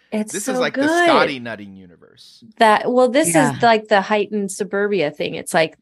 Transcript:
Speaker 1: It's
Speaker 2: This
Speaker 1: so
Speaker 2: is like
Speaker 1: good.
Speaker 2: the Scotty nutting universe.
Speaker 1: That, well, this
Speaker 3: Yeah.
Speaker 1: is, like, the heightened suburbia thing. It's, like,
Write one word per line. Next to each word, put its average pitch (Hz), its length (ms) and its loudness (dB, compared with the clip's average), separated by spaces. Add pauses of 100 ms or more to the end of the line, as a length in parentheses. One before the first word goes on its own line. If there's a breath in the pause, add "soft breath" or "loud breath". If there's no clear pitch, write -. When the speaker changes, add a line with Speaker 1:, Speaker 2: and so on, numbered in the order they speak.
(120)
Speaker 1:
It's 214 200 -6
Speaker 2:
This 208 120 -8
Speaker 1:
so 262 100 -4
Speaker 2:
is 254 40 -2
like 247 160 -4
Speaker 1:
good. 269 100 -2
Speaker 2:
the 339 220 2
Scotty 160 340 2
nutting 104 360 -12
universe. - 680 -20 (160)
Speaker 1:
That, 214 320 4
well, 254 200 4
this 320 240 0
Speaker 3:
Yeah. 277 200 2
Speaker 1:
is, - 80 -4
like, 226 260 2
the 202 120 4
heightened 202 500 -2
suburbia 202 600 -2
thing. - 240 -8
It's, - 180 -12
like, 160 280 0